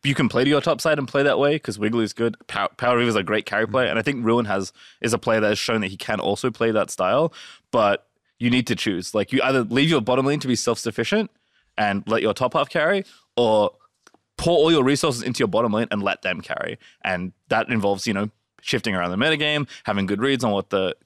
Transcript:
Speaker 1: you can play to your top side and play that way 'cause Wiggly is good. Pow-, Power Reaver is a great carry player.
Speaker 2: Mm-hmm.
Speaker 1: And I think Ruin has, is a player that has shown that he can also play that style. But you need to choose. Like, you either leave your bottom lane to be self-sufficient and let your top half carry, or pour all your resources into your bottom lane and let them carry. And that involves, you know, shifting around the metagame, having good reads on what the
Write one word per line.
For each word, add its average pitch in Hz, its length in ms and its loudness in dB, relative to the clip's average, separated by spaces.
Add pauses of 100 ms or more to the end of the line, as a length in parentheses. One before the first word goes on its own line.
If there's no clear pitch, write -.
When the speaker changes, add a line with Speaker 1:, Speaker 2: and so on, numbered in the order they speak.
Speaker 1:
you 139 120 0
can 135 120 2
play 127 160 0
to 139 60 2
your 147 100 4
top 143 220 0
side 156 160 0
and 135 100 -4
play 139 140 0
that 143 160 2
way 143 220 2
'cause 104 180 -8
Wiggly 110 260 0
is 104 100 -4
good. 117 220 -2 (120)
Pow-, 101 300 -4
Power 123 200 2
Reaver 120 120 2
is 110 60 2
a 104 60 2
great 104 240 -2
carry 107 220 -2
player. 123 180 0
Speaker 2:
Mm-hmm. 92 60 0
Speaker 1:
And 101 80 0
I - 20 0
think 123 240 -2
Ruin 117 200 2
has, 98 280 -4 (280)
is 113 120 -2
a 117 60 0
player 113 220 2
that 107 80 4
has 104 100 0
shown 113 220 -2
that 95 80 -4
he 95 80 -12
can 107 220 -4
also 101 300 -2
play 117 220 -2
that 104 180 0
style. 120 420 0 (380)
But 104 380 2 (320)
you 120 100 0
need 123 160 2
to 113 100 -2
choose. 90 380 -4
Like, 104 180 -2
you 131 120 0
either 131 200 2
leave 131 280 2
your 143 100 2
bottom 127 240 2
lane 143 140 0
to 135 80 -8
be 123 80 0
self-sufficient 120 720 -2 (480)
and 101 300 0
let 110 160 0
your 104 100 2
top 127 220 -2
half 147 160 0
carry, 180 340 0 (320)
or 110 360 4 (640)
pour 170 200 2
all 156 140 6
your 151 120 6
resources 135 380 2
into 123 180 -4
your 123 80 2
bottom 107 260 0
lane 113 180 0
and 104 100 -2
let 98 200 -2
them 90 200 -4
carry. - 380 -8 (240)
And 92 300 -4 (160)
that 110 200 0
involves, 98 380 -2
you 113 60 0
know, 104 180 -4 (300)
shifting 110 340 -2
around 90 160 -2
the 92 60 -4
metagame, 151 500 0 (160)
having 101 220 0
good 101 160 -2
reads 131 220 0
on 113 80 2
what 101 180 -2
the 95 260 0 (100)